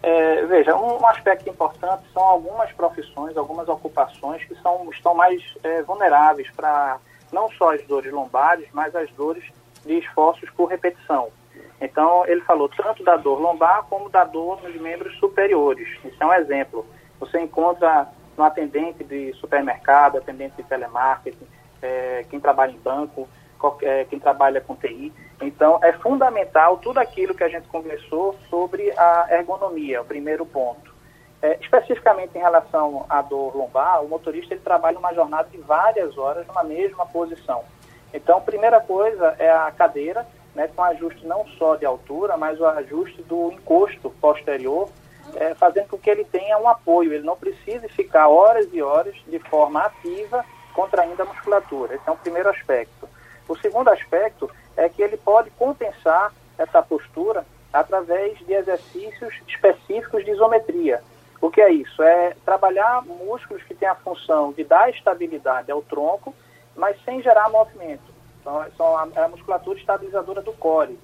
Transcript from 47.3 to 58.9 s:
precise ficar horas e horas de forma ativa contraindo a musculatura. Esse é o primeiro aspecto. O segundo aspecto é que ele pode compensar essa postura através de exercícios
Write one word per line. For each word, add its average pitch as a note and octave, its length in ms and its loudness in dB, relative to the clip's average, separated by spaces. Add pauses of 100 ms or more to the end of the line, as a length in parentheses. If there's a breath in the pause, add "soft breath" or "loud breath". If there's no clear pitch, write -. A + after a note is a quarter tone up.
precise G#3 540 -10
ficar D#3+ 380 4
horas G3+ 440 6
e E3+ 100 -4
horas D#3 340 0 (120)
de D#3+ 120 -8
forma D3+ 420 0
ativa G#3 640 -6 (280)
contraindo F3+ 480 -2
a F#3 40 -2
musculatura. F#3 720 -4
Esse - 120 -10
é D#3 40 -2
o E3 60 -4
primeiro F3 320 -2
aspecto. - 600 -4 (400 soft breath)
O E3 80 -8
segundo A3+ 320 0
aspecto G3+ 600 -2 (280 soft breath)
é E3 100 2
que E3+ 140 -4
ele G#3 160 -2
pode G#3+ 340 2
compensar G#3 800 -2 (260)
essa D#3+ 240 2
postura E3+ 600 -4 (280)
através F#3 680 -2
de F3 140 -6
exercícios G3 800 -6 (140)